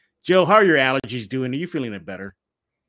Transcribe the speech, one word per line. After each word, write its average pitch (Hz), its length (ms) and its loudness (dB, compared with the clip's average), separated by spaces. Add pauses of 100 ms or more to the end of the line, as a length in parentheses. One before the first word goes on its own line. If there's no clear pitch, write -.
(240)
Joe, 180 220 4
how 190 100 4
are 214 100 6
your 160 120 4
allergies 127 520 -2
doing? 127 240 -4
Are 139 40 -6
you 175 100 -8
feeling 127 260 -6
it 92 120 -14
better? 95 300 -12 (540)